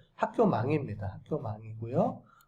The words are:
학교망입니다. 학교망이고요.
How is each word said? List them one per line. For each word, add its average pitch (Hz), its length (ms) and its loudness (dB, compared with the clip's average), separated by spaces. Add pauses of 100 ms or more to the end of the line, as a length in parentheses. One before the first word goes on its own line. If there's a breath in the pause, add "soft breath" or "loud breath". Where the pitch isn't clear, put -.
(160 loud breath)
학교망입니다. 139 920 2
학교망이고요. 113 1120 -2 (260 soft breath)